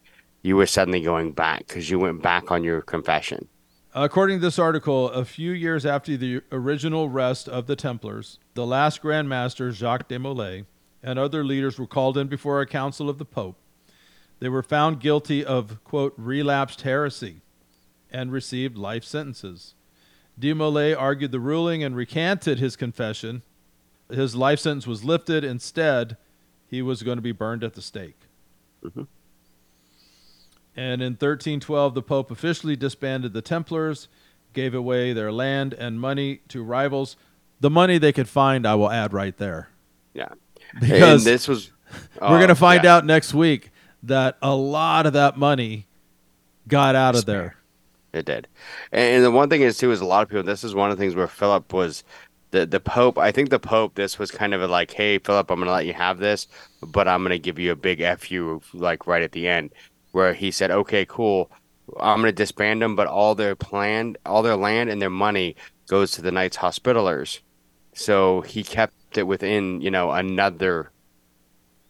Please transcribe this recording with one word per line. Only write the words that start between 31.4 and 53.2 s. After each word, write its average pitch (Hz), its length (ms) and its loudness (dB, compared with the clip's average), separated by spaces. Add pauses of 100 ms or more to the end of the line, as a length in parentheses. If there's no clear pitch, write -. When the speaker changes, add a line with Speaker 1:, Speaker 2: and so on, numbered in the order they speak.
Speaker 2:
twelve, 143 320 0
the 127 80 -4
Pope 135 300 -4
officially 156 440 -4
disbanded 131 560 -6
the 110 100 -8
Templars, 160 680 -6 (440)
gave 131 220 -4
away 123 380 0
their 107 180 -4
land 135 420 -2
and 117 260 -8
money 139 500 -4
to 123 140 -10
rivals. 135 520 -2 (460)
The 143 80 6
money 175 280 6
they 151 140 6
could 131 160 0
find, 135 400 2
I 107 80 4
will 104 160 4
add 107 220 -2
right 98 240 -4
there. 87 320 -8 (440)
Speaker 1:
Yeah. - 160 -10 (500)
Speaker 2:
Because 120 460 10
Speaker 1:
And 117 80 8
this 123 140 0
was, 120 240 -2 (220)
Speaker 2:
<laughs> - 280 -16
we're 104 200 6
gonna 185 100 8
Speaker 1:
oh, 170 40 10
Speaker 2:
find 175 280 8
Speaker 1:
yeah. 175 120 12
Speaker 2:
out 165 100 6
next 156 280 4
week 151 380 2 (320)
that 131 380 0
a 135 120 0
lot 156 520 2
of 151 80 2
that 143 240 4
money 123 500 0 (800)
got 139 280 4
out 131 200 4
of 113 100 2
Speaker 1:
Disappeared. 98 280 -4 (580)
Speaker 2:
there. 80 80 -6
Speaker 1:
It 78 60 -6
did. 64 220 -6 (440)
And, 120 240 4
and 127 100 8
the 123 60 6
one 139 180 6
thing 156 120 4
is, 120 160 4
too, 127 140 2
is 101 100 0
a 98 40 -4
lot 95 180 4
of 104 60 -4
people, 101 140 -2
this 98 200 -4
is 107 120 -6
one 101 160 2
of 98 60 -2
the 95 40 -4
things 95 140 -2
where 90 120 0
Philip 101 460 0
was, 90 300 -4 (480)
the, 90 140 2
the 87 140 -2
Pope, 123 380 2
I 101 140 4